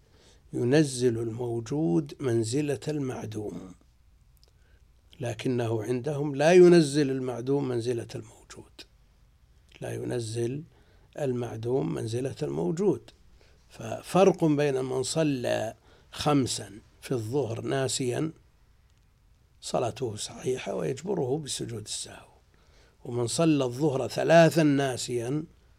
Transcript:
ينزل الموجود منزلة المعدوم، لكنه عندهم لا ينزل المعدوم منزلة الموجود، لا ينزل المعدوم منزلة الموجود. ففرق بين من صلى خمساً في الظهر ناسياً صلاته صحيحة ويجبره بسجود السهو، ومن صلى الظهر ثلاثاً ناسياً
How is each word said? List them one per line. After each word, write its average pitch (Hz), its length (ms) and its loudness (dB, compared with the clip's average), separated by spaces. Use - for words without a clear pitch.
ينزل 127 640 2
الموجود 120 1000 -2
منزلة 123 680 0
المعدوم، 107 880 -8
لكنه 117 640 -2
عندهم 139 520 -4
لا 151 180 6
ينزل 156 580 8
المعدوم 131 560 -2
منزلة 117 480 -2
الموجود، - 680 -18
لا 120 120 -6
ينزل 120 720 -4
المعدوم 127 760 -2
منزلة 120 500 -4
الموجود. 165 580 0
ففرق 170 760 2
بين 143 400 2
من 131 180 -2
صلى 120 720 -2
خمساً 113 680 0
في - 100 -8
الظهر 113 500 -2
ناسياً 131 720 -2
صلاته 120 540 -4
صحيحة 127 600 -6
ويجبره 151 600 -4
بسجود 120 460 -8
السهو، - 440 -12
ومن 120 220 -2
صلى 151 360 2
الظهر 127 440 0
ثلاثاً 156 560 6
ناسياً 135 800 0